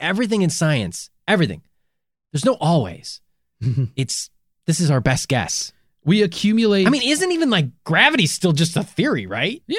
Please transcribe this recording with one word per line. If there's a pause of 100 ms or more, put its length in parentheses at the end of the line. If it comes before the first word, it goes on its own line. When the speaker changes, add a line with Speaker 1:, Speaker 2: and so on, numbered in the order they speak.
Speaker 1:
everything
in
science, (160)
everything, (720)
there's
no
always. (400)
Speaker 2:
<laughs>
Speaker 1:
It's, (360)
this
is
our
best
guess. (320)
Speaker 2:
We
accumulate
Speaker 1:
I
mean,
isn't
even,
like, (180)
gravity
still
just
a
theory,
right?
Speaker 2:
Yeah,